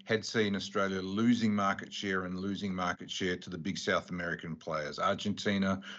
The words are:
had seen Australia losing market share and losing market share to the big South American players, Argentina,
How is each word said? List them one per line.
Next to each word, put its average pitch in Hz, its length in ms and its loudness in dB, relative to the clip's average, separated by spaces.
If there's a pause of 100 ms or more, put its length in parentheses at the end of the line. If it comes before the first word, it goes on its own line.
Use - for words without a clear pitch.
had 110 200 0
seen 107 300 2
Australia 95 460 0
losing 110 540 4
market 98 380 0
share 95 320 0
and 92 140 -4
losing 98 360 -2
market 90 360 -2
share 92 260 0
to - 140 -12
the 90 80 -4
big 80 200 -2
South 90 320 0
American 85 460 -4
players, 78 420 -4
Argentina, 98 840 2 (180)